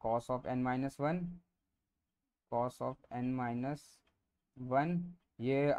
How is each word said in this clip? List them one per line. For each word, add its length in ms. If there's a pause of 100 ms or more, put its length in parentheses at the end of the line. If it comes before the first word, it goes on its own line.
cos 300
of 180
n 180
minus 340
one, 220 (1300)
cos 300
of 140 (180)
n 220
minus 460 (720)
one, 420 (420)
ये 380